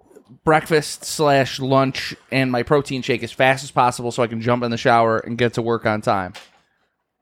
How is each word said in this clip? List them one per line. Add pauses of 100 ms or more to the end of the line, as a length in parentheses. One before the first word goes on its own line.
(440)
breakfast
slash
lunch (180)
and
my
protein
shake
as
fast
as
possible
so
I
can
jump
in
the
shower
and
get
to
work
on
time. (880)